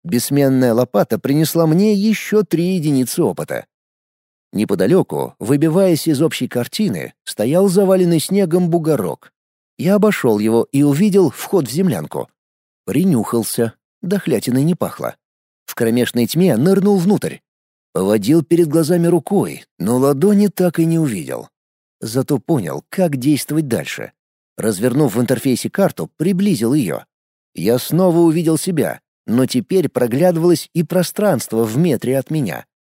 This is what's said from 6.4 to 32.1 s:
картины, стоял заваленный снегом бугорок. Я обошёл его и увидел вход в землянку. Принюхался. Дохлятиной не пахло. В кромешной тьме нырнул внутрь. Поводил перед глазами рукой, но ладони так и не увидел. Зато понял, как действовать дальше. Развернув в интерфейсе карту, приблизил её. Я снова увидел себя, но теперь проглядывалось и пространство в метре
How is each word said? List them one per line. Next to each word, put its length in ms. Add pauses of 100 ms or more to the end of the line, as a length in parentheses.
картины, 680 (100)
стоял 440
заваленный 520
снегом 500
бугорок. 600 (460)
Я 180
обошёл 420
его 320
и 120
увидел 480
вход 360
в 60
землянку. 560 (580)
Принюхался. 880 (260)
Дохлятиной 600
не 140
пахло. 400 (480)
В 100
кромешной 520
тьме 300
нырнул 420
внутрь. 400 (540)
Поводил 520
перед 240
глазами 400
рукой, 560 (140)
но 180
ладони 500
так 320
и 60
не 160
увидел. 480 (520)
Зато 380
понял, 500
как 280
действовать 500
дальше. 460 (440)
Развернув 600
в 40
интерфейсе 480
карту, 480
приблизил 580
её. 280 (520)
Я 240
снова 400
увидел 380
себя, 440 (260)
но 200
теперь 420
проглядывалось 840
и 120
пространство 800
в 120
метре 400